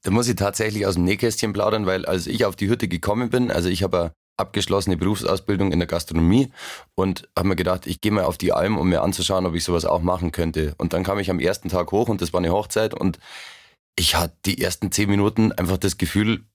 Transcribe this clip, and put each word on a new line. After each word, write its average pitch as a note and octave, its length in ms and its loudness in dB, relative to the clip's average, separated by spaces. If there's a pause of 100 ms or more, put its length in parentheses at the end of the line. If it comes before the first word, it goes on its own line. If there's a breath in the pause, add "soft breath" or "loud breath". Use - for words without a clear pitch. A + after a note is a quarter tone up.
Da - 80 -4
muss A#2 180 2
ich B2 80 0
tatsächlich G#2 500 -2
aus F#2+ 80 2
dem F2 100 2
Nähkästchen G#2+ 480 0
plaudern, G#2 340 0
weil F#2 200 0
als F2+ 200 -2
ich - 180 0
auf F#2+ 120 0
die G2 120 -2
Hütte A#2 200 0
gekommen G#2 420 -2
bin, B2+ 200 0
also F2 180 0
ich F2+ 140 0
habe F#2 160 0
eine E2+ 140 0 (240)
abgeschlossene G2 600 0
Berufsausbildung F#2+ 760 0
in D#2 60 2
der F2 100 0
Gastronomie E2 640 2 (420 loud breath)
und F#2+ 420 -2
hab G2 80 0
mir F#2+ 120 2
gedacht, F2+ 300 -2
ich - 140 -6
geh G#2+ 100 0
mal G#2 140 2
auf F2+ 140 0
die - 140 0
Alm, F#2+ 260 0
um E2 100 0
mir F2+ 140 2
anzuschauen, F#2 440 0
ob E2+ 80 -2
ich E2 100 -2
sowas E2+ 200 0
auch E2+ 180 2
machen F2 280 0
könnte. D#2 480 -2
Und E2 140 -2
dann F2 100 0
kam G2 160 -2
ich F#2+ 120 -4
am F2+ 100 0
ersten F#2+ 280 -2
Tag F2 220 -2
hoch A2 180 2
und G#2 140 -2
das F2 100 -4
war F2+ 60 0
eine E2+ 140 2
Hochzeit G#2+ 420 0
und - 240 -2 (800 loud breath)
ich - 160 0
hatte E2+ 300 -2
die - 180 -2
ersten F#2 300 -2
zehn G#2 160 2
Minuten G2+ 440 4
einfach F2+ 260 0
das F#2+ 200 0
Gefühl G#2 460 0 (100)